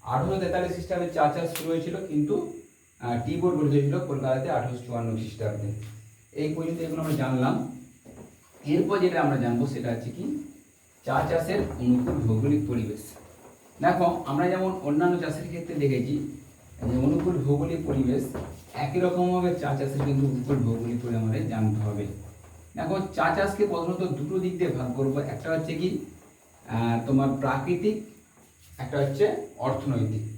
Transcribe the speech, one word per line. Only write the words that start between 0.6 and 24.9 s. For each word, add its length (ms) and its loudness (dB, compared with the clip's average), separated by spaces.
খ্রিস্টাব্দে 400 -2
চা 180 4
চাষ 220 -2
শুরু 160 -6
হয়েছিল, 240 -2
কিন্তু, 260 2
আহ, 140 -2
টি 140 -2
বোর্ড 200 4
গঠিত 160 4
হয়েছিল 200 4
কলকাতাতে 380 0
আঠেরোশো 280 -4
চুয়ান্ন 320 -4
খ্রিস্টাব্দে। 520 -4
এই 120 0
পর্যন্ত 320 -4
এগুলো 180 -4
আমরা 200 0
জানলাম। 320 2
এরপর 300 4
যেটা 220 4
আমরা 200 4
জানবো, 180 2
সেটা 200 -4
হচ্ছে 240 -6
কি, 60 -8
চা 100 -2
চাষের 300 0
অনুকূল 360 4
ভৌগোলিক 420 4
পরিবেশ। 320 -2
দেখো, 240 4
আমরা 220 2
যেমন 180 0
অন্যান্য 360 4
চাষের 280 -4
ক্ষেত্রে 320 -8
দেখেছি 320 2
যে 60 2
অনুকূল 300 4
ভৌগোলিক 440 2
পরিবেশ, 340 2
একই 260 -2
রকমভাবে 600 2
চা 160 -2
চাষের 300 -2
কিন্তু 200 2
অনুকূল 380 0
ভৌগোলিক 360 0
পরিবেশ 220 -2
আমাদের 280 0
জানতে 320 2
হবে। 240 -2
এখন 240 -2
চা 220 2
চাষকে 320 2
প্রধানত 340 -2
দুটো 220 -4
দিক 180 0
দিয়ে 140 2
ভাগ 240 -2